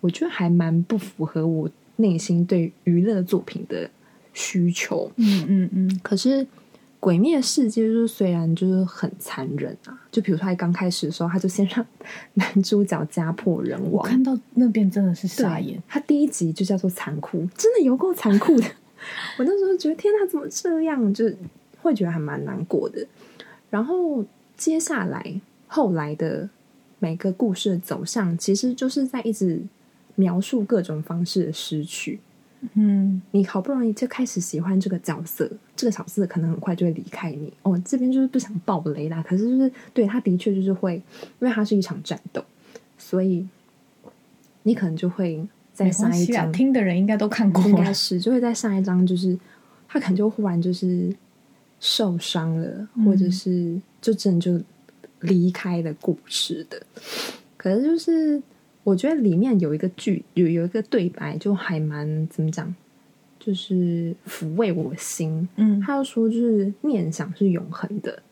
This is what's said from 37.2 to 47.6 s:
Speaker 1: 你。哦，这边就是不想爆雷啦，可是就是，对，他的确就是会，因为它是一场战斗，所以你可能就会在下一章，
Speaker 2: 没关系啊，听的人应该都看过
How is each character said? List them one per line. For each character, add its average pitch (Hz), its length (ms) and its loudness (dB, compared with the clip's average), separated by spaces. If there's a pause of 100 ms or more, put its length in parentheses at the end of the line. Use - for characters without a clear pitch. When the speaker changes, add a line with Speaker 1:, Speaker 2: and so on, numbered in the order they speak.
Speaker 1:
你。 147 180 -10 (120)
哦， 180 200 2
这 262 140 -2
边 254 160 2
就 262 80 2
是 262 60 2
不 262 120 -2
想 208 180 -6 (100)
爆 190 120 0 (160)
雷 151 140 -6
啦， 165 180 -6
可 185 120 0
是 220 100 0
就 262 160 4
是， 262 80 2 (220)
对， 220 120 4
他 226 140 -2
的 180 160 2
确 196 180 0
就 190 60 0
是 190 100 0
会， 190 260 -2 (440)
因 247 80 2
为 - 20 2
它 214 140 0
是 214 100 0
一 196 60 4
场 - 220 -4
战 - 180 -8 (100)
斗， - 140 -8 (540)
所 185 240 -2
以 190 260 0 (1160)
你 226 100 4
可 208 100 -2
能 160 100 -2
就 180 140 -2
会 170 340 -4 (300)
在 190 180 2
下 202 180 2
一 - 20 4
章， - 0 -
Speaker 2:
没 175 160 2
关 - 0 -
系 240 100 0
啊， 165 160 0
听 262 220 4
的 233 80 4
人 180 160 2
应 196 80 4
该 214 100 2
都 208 100 2
看 214 240 2
过 180 120 4